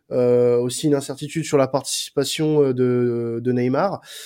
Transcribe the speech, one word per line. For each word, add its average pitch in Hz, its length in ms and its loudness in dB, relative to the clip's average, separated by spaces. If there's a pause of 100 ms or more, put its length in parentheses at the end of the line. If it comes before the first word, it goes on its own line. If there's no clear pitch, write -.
(100)
euh, 123 480 4
aussi 123 300 -2
une 143 60 4
incertitude 143 500 -6
sur 151 120 0
la 135 100 4
participation, 147 960 -2
euh, 135 120 2
de, 120 680 0
de 123 100 0
Neymar. 131 500 0 (240)